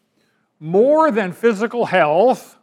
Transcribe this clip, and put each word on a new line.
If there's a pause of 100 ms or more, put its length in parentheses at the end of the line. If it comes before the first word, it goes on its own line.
(600)
More
than
physical
health